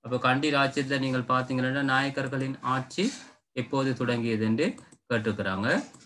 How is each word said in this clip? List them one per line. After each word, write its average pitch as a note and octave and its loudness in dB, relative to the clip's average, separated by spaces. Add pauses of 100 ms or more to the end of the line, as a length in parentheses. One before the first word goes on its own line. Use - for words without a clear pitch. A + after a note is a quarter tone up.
அப்போ B2 -2
கண்டி C3+ 4
ராஜ்யத்துல C3+ 2
நீங்கள் B2+ -2
பார்த்தீங்கன்னா B2+ 0
நாயக்கர்களின் C3+ 0
ஆட்சி C3 -2 (480)
எப்போது C3 0
தொடங்கியது A#2 0
என்று A2+ 4 (400)
கேட்டிருக்கிறாங்க. G#2 -2 (380)